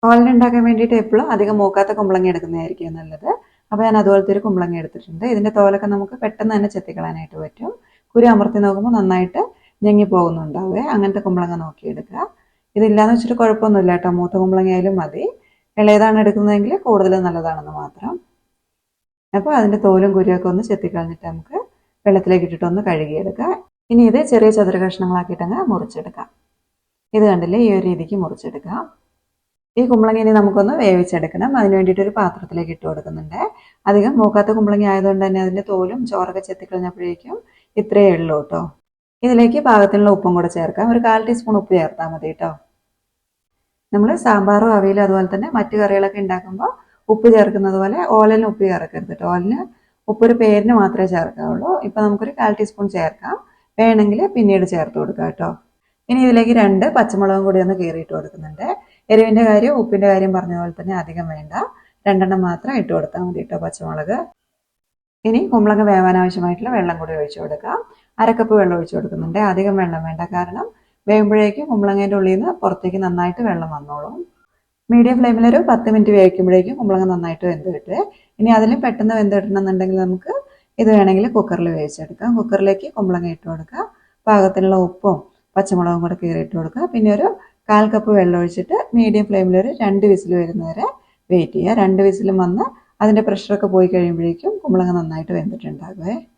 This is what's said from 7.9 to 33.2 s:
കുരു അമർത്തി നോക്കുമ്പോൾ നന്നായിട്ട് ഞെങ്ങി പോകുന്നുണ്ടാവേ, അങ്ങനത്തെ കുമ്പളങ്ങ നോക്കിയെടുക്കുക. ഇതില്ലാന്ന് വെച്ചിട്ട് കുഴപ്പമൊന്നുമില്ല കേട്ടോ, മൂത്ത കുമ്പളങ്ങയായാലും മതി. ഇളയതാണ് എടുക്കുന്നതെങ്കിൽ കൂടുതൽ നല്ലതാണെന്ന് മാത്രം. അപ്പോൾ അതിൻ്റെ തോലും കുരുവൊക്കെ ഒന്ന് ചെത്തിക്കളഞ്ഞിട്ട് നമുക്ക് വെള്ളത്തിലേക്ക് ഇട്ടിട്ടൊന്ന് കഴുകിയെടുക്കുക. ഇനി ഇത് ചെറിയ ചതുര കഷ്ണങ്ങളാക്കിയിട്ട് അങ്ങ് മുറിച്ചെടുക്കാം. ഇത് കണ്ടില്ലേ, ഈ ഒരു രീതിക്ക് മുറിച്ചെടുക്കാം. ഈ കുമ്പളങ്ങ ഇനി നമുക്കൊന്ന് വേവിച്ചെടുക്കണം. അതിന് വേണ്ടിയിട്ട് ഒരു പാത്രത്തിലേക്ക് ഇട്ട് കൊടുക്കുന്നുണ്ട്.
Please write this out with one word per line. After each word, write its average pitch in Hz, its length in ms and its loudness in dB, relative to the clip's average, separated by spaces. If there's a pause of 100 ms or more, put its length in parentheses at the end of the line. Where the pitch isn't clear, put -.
കുരു 240 180 6
അമർത്തി 208 320 2
നോക്കുമ്പോൾ 202 320 0
നന്നായിട്ട് 185 460 0 (460)
ഞെങ്ങി 208 260 4
പോകുന്നുണ്ടാവേ, 170 680 -2 (120)
അങ്ങനത്തെ 202 340 -2
കുമ്പളങ്ങ 175 380 -2
നോക്കിയെടുക്കുക. 156 600 -12 (520)
ഇതില്ലാന്ന് 214 380 4
വെച്ചിട്ട് 233 260 -2
കുഴപ്പമൊന്നുമില്ല 214 560 2
കേട്ടോ, 180 220 -2
മൂത്ത 175 140 -4 (100)
കുമ്പളങ്ങയായാലും 185 580 0
മതി. 160 240 -8 (560)
ഇളയതാണ് 214 420 4
എടുക്കുന്നതെങ്കിൽ 208 500 0 (140)
കൂടുതൽ 190 280 2 (120)
നല്ലതാണെന്ന് 160 540 -6
മാത്രം. 208 340 -12 (1200)
അപ്പോൾ 294 220 -2
അതിൻ്റെ 208 260 2
തോലും 190 320 4
കുരുവൊക്കെ 185 360 0
ഒന്ന് 208 180 -2
ചെത്തിക്കളഞ്ഞിട്ട് 170 580 -8
നമുക്ക് 165 300 -10 (480)
വെള്ളത്തിലേക്ക് 185 420 2
ഇട്ടിട്ടൊന്ന് 175 400 -4
കഴുകിയെടുക്കുക. 170 640 -4 (400)
ഇനി 233 180 6
ഇത് 226 80 2 (120)
ചെറിയ 220 260 6
ചതുര 190 260 2
കഷ്ണങ്ങളാക്കിയിട്ട് 180 640 -4
അങ്ങ് 262 240 -4
മുറിച്ചെടുക്കാം. - 580 -8 (880)
ഇത് 214 140 4
കണ്ടില്ലേ, 175 360 0
ഈ - 80 4
ഒരു 190 140 0
രീതിക്ക് 170 340 -4
മുറിച്ചെടുക്കാം. 170 640 -10 (960)
ഈ - 100 4
കുമ്പളങ്ങ 220 340 4
ഇനി 220 140 4
നമുക്കൊന്ന് 202 440 2
വേവിച്ചെടുക്കണം. 180 680 0 (100)
അതിന് 196 180 2
വേണ്ടിയിട്ട് 190 280 2
ഒരു 208 140 -6
പാത്രത്തിലേക്ക് 170 560 -6
ഇട്ട് - 140 -18
കൊടുക്കുന്നുണ്ട്. 160 520 -10 (480)